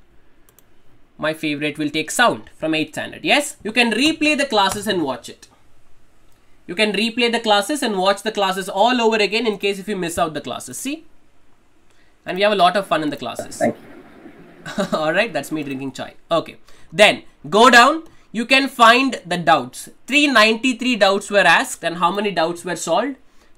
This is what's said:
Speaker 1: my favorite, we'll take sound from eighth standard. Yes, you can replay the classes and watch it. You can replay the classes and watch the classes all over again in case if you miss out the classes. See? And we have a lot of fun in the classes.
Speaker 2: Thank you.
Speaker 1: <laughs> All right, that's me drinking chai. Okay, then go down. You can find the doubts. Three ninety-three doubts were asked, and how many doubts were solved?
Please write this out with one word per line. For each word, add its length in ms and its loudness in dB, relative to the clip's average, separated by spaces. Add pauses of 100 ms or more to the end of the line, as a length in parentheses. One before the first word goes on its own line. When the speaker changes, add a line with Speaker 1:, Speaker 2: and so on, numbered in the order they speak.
(1160)
Speaker 1:
my 180 -4
favorite, 440 -6
we'll 120 -4
take 200 -4
sound 460 0
from 180 -4
eighth 200 -4
standard. 300 -10
Yes, 380 -2
you 100 -8
can 200 0
replay 440 0
the 100 -2
classes 400 -2
and 160 -2
watch 260 -8
it. 200 -20 (1160)
You 80 -10
can 180 0
replay 380 0
the 100 -2
classes 420 0
and 160 -2
watch 240 0
the 100 -4
classes 360 -2
all 320 2
over 160 2
again 300 0
in 120 -2
case 200 -2
if 100 -12
you 80 -4
miss 220 -6
out 160 -2
the 60 -8
classes. 380 -10
See? 260 -10 (1200)
And 100 -6
we 60 -2
have 100 4
a 40 0
lot 200 4
of 100 -2
fun 160 -2
in 80 -4
the 60 -8
classes. 420 -10
Speaker 2:
Thank 180 0
you. 1160 -12
Speaker 1:
<laughs> 60 -2
All 140 -2
right, 200 -2
that's 200 -8
me 100 -6
drinking 300 -8
chai. 220 -14 (160)
Okay, 260 -2 (360)
then 300 4 (260)
go 220 8
down. 340 6 (280)
You 140 -6
can 220 2
find 580 4
the 120 -2
doubts. 500 0 (180)
Three 200 2
ninety-three 720 2
doubts 340 2
were 80 2
asked, 440 2
and 140 -4
how 160 2
many 180 -2
doubts 340 -2
were 120 -6
solved? 400 -2 (420)